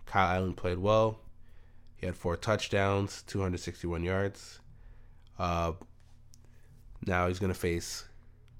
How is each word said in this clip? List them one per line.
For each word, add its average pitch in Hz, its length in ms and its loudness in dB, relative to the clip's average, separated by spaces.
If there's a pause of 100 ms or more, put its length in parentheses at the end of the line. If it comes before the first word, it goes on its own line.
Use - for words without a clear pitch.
Kyle 92 320 4
Allen 92 160 2
played 90 240 0
well. 110 420 4 (760)
He - 80 -6
had 90 100 -4
four 85 220 -2
touchdowns, 101 840 2
two - 180 -2
hundred 90 180 0
sixty-one 85 460 -4
yards. 95 560 -2 (760)
Uh, 85 360 0 (1300)
now 90 220 4
he's 92 120 0
gonna 95 140 2
face - 520 -2 (540)